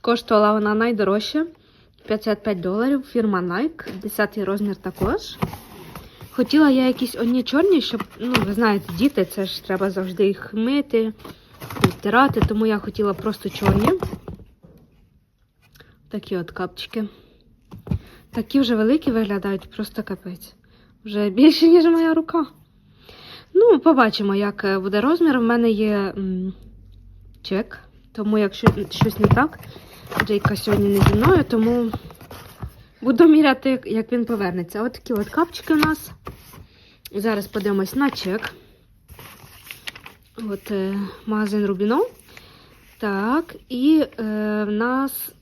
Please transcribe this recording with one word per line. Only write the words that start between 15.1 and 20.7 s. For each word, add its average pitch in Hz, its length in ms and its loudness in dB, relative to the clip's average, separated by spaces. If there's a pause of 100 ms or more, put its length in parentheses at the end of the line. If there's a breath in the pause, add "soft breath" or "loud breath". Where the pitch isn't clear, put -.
Такі 202 280 -8
от 170 140 -8
капчики. - 540 -8 (1300 loud breath)
Такі 233 300 -2
вже 233 160 0
великі 254 340 2
виглядають, 202 600 -4
просто 214 320 -10
капець. - 520 -12 (500 soft breath)